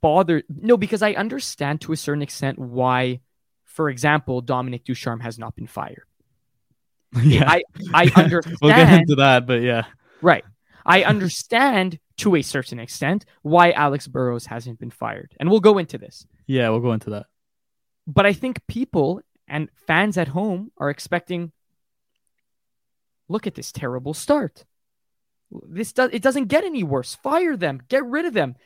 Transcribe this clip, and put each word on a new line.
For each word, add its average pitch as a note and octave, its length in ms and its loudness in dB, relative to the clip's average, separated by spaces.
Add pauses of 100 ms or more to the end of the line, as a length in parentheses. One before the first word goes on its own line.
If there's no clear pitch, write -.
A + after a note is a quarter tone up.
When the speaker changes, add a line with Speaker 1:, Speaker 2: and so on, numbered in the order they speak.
Speaker 1:
bothered, E3 460 2
no, G#3+ 280 2
because G3+ 260 -2
I G#3 100 2
understand F#3 720 -6
to D#3+ 100 -6
a D#3 40 -4
certain D3 240 -6
extent C#3 380 -8
why, B2+ 640 -2 (440)
for D#3 240 -6
example, C3+ 540 -2
Dominic B2+ 420 -6
Ducharme A#2+ 360 -8
has A#2 180 -10
not A2+ 180 -14
been - 100 -14
fired. - 360 -14 (1080)
Speaker 2:
<laughs> A#2+ 120 -2
Yeah. C#3+ 260 6
Speaker 1:
I, F3 140 2 (320)
I E3+ 100 6
Speaker 2:
<laughs> C#3 100 4
We'll E3 160 6
get E3 500 4
Speaker 1:
understand. E3 200 10
Speaker 2:
into D#3+ 160 2
that, B2+ 300 4
but B2 160 0
yeah. A#2 220 0 (360)
Speaker 1:
Right. D#3+ 240 2 (400)
I F3+ 200 6
understand G3+ 920 0 (200)
to F#3+ 180 2
a C#3 60 2
certain B2+ 360 -6
extent C#3 460 -4 (160)
why E3+ 300 4
Alex C#3+ 360 -2
Burrows B2+ 380 -4
hasn't A#2 340 -14
been A#2+ 120 -14
fired. - 500 -12
And E3 100 -2
we'll G#3+ 100 4
go G3+ 180 6
into - 180 -8
this. - 300 -20 (200)
Speaker 2:
Yeah, B2+ 220 0
we'll A2+ 120 0
go A#2+ 120 0
into A2 180 -6
that. G#2 160 -12 (800)
Speaker 1:
But G3 200 2
I G3+ 80 2
think - 320 -8
people F#3 560 -4 (240)
and D3+ 240 -8 (160)
fans F3+ 320 0
at D#3 100 -2
home F#3+ 480 -6
are C#3+ 140 -6
expecting, F3 640 -8 (1800)
"Look G#3 180 -6
at F#3 80 -8
this - 180 -14
terrible B2+ 400 -8
start. - 540 -4 (840)
This - 440 -12
does, B3+ 180 0
it A3+ 80 -6
doesn't C4 280 -2
get D#4+ 160 2
any D4+ 180 -6
worse. C3+ 320 -4
Fire D#4 420 -2
them. D3 320 -4
Get C4+ 160 0
rid D4 220 -4
of C4 80 -6
them." C3+ 200 -2 (100)